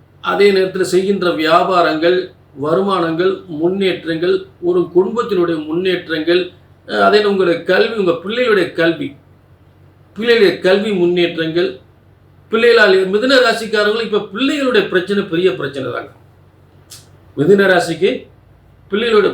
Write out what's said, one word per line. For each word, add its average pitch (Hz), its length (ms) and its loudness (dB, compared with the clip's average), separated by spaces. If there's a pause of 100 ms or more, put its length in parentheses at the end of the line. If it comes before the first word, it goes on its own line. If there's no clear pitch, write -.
(240)
அதே 196 300 2
நேரத்துல 185 300 -2 (100)
செய்கின்ற 185 340 0 (140)
வியாபாரங்கள், 170 760 2 (460)
வருமானங்கள், 175 680 -2 (280)
முன்னேற்றங்கள், 175 760 -2 (340)
ஒரு 180 120 0 (140)
குடும்பத்தினுடைய 190 600 0 (120)
முன்னேற்றங்கள், 170 760 -2 (460)
அஹ், 208 180 -2
அதே 208 120 6 (120)
உங்களுடைய 180 280 0 (120)
கல்வி, 220 320 2
உங்க 170 120 0 (100)
பிள்ளைகளுடைய 220 440 0 (120)
கல்வி, 151 280 -2 (1080)
பிள்ளைகளுடைய 226 380 4 (120)
கல்வி 208 260 2 (100)
முன்னேற்றங்கள், 170 680 0 (840)
பிள்ளைகளால், 226 440 4 (160)
மிதுன 254 320 2
ராசிக்காரங்களுக்கு 214 680 -2
இப்ப 202 200 -2
பிள்ளைகளுடைய 262 600 0
பிரச்சனை 185 300 -2 (120)
பெரிய 180 140 0 (120)
பிரச்சனை 139 320 -8
தாங்க. - 200 -12 (1200)
மிதுன 190 360 4
ராசிக்கு 170 380 0 (800)
பிள்ளைகளுடைய 214 440 2